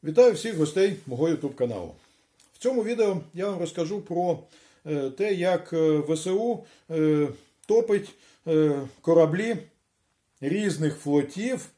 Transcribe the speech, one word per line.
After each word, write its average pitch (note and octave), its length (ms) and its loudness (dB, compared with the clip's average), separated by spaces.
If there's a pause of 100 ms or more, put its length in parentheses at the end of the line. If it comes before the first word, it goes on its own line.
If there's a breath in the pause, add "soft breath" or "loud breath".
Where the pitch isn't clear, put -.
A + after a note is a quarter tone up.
Вітаю A3 280 6
всіх G3+ 240 -4
гостей F#3 400 2 (100)
мого C3+ 220 -2
YouTube D3 260 -4
каналу. G2+ 360 -4 (640 soft breath)
В - 60 -20
цьому B3 260 -2
відео G#3 360 0 (140)
я F#3+ 160 -4
вам F#3 80 -6
розкажу E3+ 420 -4
про, E3+ 380 -2 (480 soft breath)
е, C#3+ 240 -4
те, G3+ 240 -2
як, F3 380 -2
е, D#3+ 260 2
В D3 180 -2
С E3+ 140 -6
У, A3 340 -2 (260 loud breath)
е, D3+ 380 2 (380 loud breath)
топить, G#3+ 480 0 (320 soft breath)
е, D#3 340 2 (200)
кораблі E3+ 560 2 (840)
різних D#3 560 -2
флотів D#3 800 -2